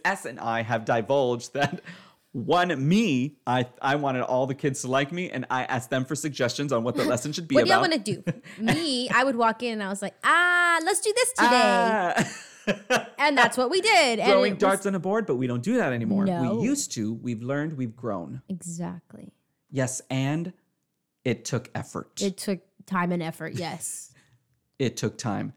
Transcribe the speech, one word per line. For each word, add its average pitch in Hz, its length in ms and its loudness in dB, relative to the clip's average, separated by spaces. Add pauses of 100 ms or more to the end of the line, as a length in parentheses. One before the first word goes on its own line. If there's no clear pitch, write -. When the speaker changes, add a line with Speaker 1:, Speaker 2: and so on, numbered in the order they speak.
Speaker 1:
S 190 200 0
and 127 160 -10
I 113 220 -2
have 113 240 -2
divulged 123 680 2
that 143 260 -2 (520)
one, 147 560 2
me, 156 480 2 (100)
I, 123 200 2 (140)
I 135 140 2
wanted 135 280 0
all 127 260 0
the 135 80 -4
kids 139 240 -2
to 127 80 -8
like 139 240 0
me, 175 180 -6
and 127 200 -6
I 127 140 0
asked 120 260 -4
them 131 140 0
for 143 120 -6
suggestions 135 560 -2
on 117 100 2
what 120 140 -2
the - 80 0
lesson 147 280 -2
should 165 140 -8
be - 80 0
Speaker 2:
<laughs> - 0 -
What 302 120 6
do 349 40 2
y'all 381 140 6
Speaker 1:
about. 339 60 2
Speaker 2:
wanna 294 120 0
do? 190 220 -6 (340)
Speaker 1:
<laughs> - 0 -
Speaker 2:
Me, 262 520 0
I 240 120 4
would 269 140 2
walk 226 260 0
in 233 120 -4
and 214 100 -4
I 190 40 -6
was 196 140 -6
like, 196 120 -8 (100)
"Ah, 349 580 4
let's 381 180 0
do 427 140 0
this 508 200 0
today." 233 180 4
Speaker 1:
Ah. 226 840 2 (100)
<laughs> - 80 -20 (640)
Speaker 2:
And 285 200 2
that's 233 180 4
what 247 140 0
we 370 100 2
did. 330 380 4
And 240 120 2
Speaker 1:
Throwing 254 220 4
Speaker 2:
it - 40 -2
was - 40 -2
Speaker 1:
darts 196 260 2
on 196 80 -2
a 190 60 0
board, 196 260 0
but 135 100 0
we 131 100 0
don't 123 160 -2
do 208 160 0
that 160 140 0
anymore. 117 320 0
Speaker 2:
No. 170 320 0
Speaker 1:
We 120 80 0
used 277 280 -2
to. 110 220 -4
We've 117 280 -6
learned. 147 320 -4
We've 123 200 -6
grown. 107 540 -8
Speaker 2:
Exactly. 175 840 -12 (380)
Speaker 1:
Yes, 127 400 -4
and 147 420 -2 (720)
it 117 200 -4
took - 300 -6
effort. - 480 -10
Speaker 2:
It 196 140 -2
took 190 240 -4 (260)
time 180 260 0
and 175 100 -2
effort, 160 320 -8
yes. - 640 -8
Speaker 1:
<laughs> - 40 -20 (560)
It 127 200 -2
took 110 200 -4
time. 107 400 -4